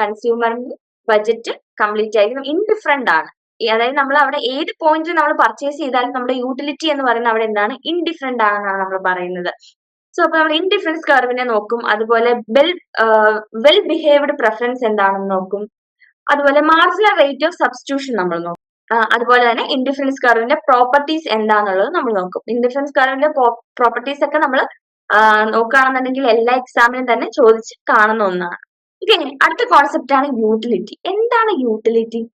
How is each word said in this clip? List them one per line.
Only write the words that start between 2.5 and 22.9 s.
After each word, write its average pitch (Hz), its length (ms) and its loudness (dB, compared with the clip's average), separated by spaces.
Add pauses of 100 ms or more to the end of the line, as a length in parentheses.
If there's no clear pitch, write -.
ആണ്. 156 280 -2 (220)
ഈ, 226 60 -2
അതായത് 226 280 0
നമ്മൾ 277 220 0
അവിടെ 285 200 2
ഏത് 277 300 -4 (140)
പോയിന്റിൽ 320 320 0
നമ്മൾ 311 200 0
പർച്ചേസ് 285 440 -2
ചെയ്താലും 262 360 -2
നമ്മുടെ 254 200 -4
യൂട്ടിലിറ്റി 262 540 -6
എന്ന് 277 180 -2
പറയുന്നത് 240 260 0
അവിടെ 220 140 0
എന്താണ് 214 400 -2
ഇൻഡിഫറന്റ് 294 600 -4
ആണെന്നാണ് 202 340 -2
നമ്മൾ 190 340 -2
പറയുന്നത്. 180 340 -6 (420)
So - 360 -6
അപ്പൊ 320 140 0
നമ്മൾ 311 140 2
ഇൻഡിഫറൻസ് 330 600 -2
കർവിനെ 247 320 0
നോക്കും. 233 420 -4
അതുപോലെ 226 460 0
വെൽ, 269 460 0 (220)
ഏഹ്, 220 400 4 (140)
വെൽ 285 260 4
ബിഹേവ്ഡ് 294 580 2
പ്രിഫറൻസ് 240 460 -2
എന്താണെന്ന് 196 460 0
നോക്കും. 190 380 -4 (600)
അതുപോലെ 285 300 2
marginal 359 640 4
rate 277 240 0
of 349 60 0 (120)
substitution 269 520 -4
നമ്മൾ 180 220 -2
നോക്കും. - 580 -8
ആ, 220 180 2
അതുപോലെ 240 360 4
തന്നെ 240 140 -2
ഇൻഡിഫറൻസ് 269 600 -2
കർവിന്റെ 233 280 2
പ്രോപ്പർട്ടീസ് 285 720 0
എന്താണെന്നുള്ളത് 214 600 0
നമ്മൾ 294 240 -4
നോക്കും. 185 360 -6
ഇൻഡിഫറൻസ് 247 520 -2